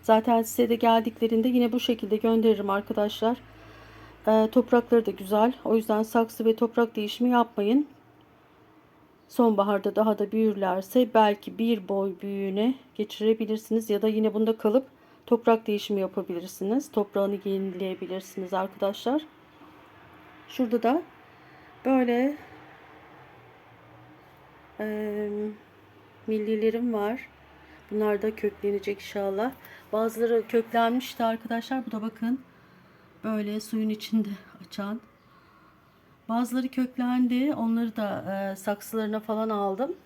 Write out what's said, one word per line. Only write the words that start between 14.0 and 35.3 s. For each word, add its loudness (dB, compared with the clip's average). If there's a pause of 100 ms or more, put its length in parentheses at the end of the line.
da 2
yine 0
bunda 2
kalıp 2 (400)
toprak 2
değişimi -2
yapabilirsiniz. -4
Toprağını -2
yenileyebilirsiniz -6
arkadaşlar. -2 (1200)
Şurada -2
da 2 (840)
böyle... 2 (2500)
e, -4 (1000)
millilerim 0
var. -4 (640)
Bunlar 0
da -4
köklenecek -4
inşallah. -4 (400)
Bazıları 0
köklenmişti 0
arkadaşlar. -4
Bu -10
da -6
bakın -4 (840)
böyle -4
suyun -4
içinde -2 (380)
açan. -8 (1300)